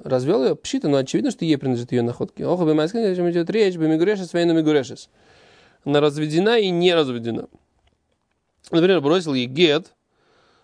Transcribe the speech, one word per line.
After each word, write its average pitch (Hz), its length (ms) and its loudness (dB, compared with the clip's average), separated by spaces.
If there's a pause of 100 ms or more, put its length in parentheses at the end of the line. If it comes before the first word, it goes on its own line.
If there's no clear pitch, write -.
развёл 139 400 0
её. 226 120 0
Пшита, - 320 -6
ну, 143 100 2
очевидно, 185 340 -2
что 185 140 -8
ей 156 120 2
принадлежит 123 340 -4
её 120 120 0
находки. 120 400 -6
Ох, 170 180 -2
бы, 156 100 2
о 156 160 2
чём 185 420 -2
идёт 170 200 -2
речь, 196 280 0
бы, 160 100 0
мигурешес, 175 460 0
вейна 170 200 2
мигурешес. 151 560 0 (760)
Она 147 140 2
разведена 151 600 0
и 196 100 0
не 175 240 2
разведена. 120 540 -2 (1200)
Например, 170 300 4
бросил 156 320 0
ей 123 140 -2
гет. 151 460 0 (720)